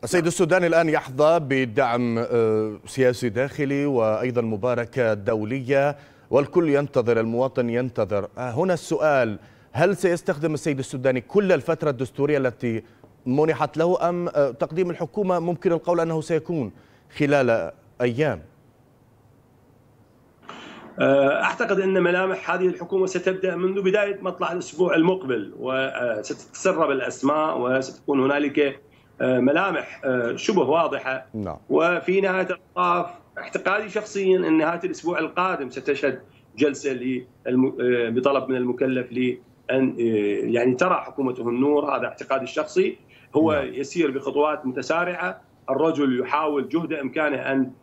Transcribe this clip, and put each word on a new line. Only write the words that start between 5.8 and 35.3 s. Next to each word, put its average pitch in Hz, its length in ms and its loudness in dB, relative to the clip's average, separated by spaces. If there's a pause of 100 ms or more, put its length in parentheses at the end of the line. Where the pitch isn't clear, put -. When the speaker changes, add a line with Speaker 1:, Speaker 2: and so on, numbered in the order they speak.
Speaker 1:
والكل 156 400 2
ينتظر، 131 500 2
المواطن 120 500 0
ينتظر. 113 580 -2 (100)
آه، 127 120 -6
هنا 170 240 0
السؤال، 139 680 0 (320)
هل 175 260 2
سيستخدم 165 560 0
السيد 143 260 -2
السوداني 127 420 -2
كل 196 300 2
الفترة 156 380 0
الدستورية 139 480 -2
التي 120 460 -2 (420)
منحت 151 520 0
له 170 320 2
أم، 175 180 -4
آه، 143 240 2
تقديم 165 380 -4
الحكومة 175 500 -2
ممكن 170 320 -2
القول 170 280 0
أنه 165 220 -2
سيكون 156 500 -4 (460)
خلال 127 540 2 (300)
أيام؟ 123 400 0 (2500)
Speaker 2:
آه، 139 440 4
أعتقد 202 360 0
أن 190 240 2
ملامح 180 480 0
هذه 185 160 0
الحكومة 185 380 0
ستبدأ 185 500 -2
منذ 190 260 -2
بداية 196 400 2
مطلع 180 300 -4
الأسبوع 175 440 0
المقبل، 160 640 2
وستتسرب 131 1300 -2
الأسماء 139 680 0
وستكون 131 580 0
هنالك، 143 600 2 (420)
آه، 127 180 2
ملامح، 156 680 0
آه، 127 300 0
شبه 190 260 2
واضحة. 135 720 0
Speaker 1:
نعم. 95 240 -6 (120)
Speaker 2:
وفي 170 520 2
نهاية 185 300 0
المطاف 175 540 -2 (320)
اعتقادي 208 520 -4
شخصيًا 190 480 2
أن 160 200 2
نهاية 165 260 0
الأسبوع 170 360 -4
القادم 160 500 -2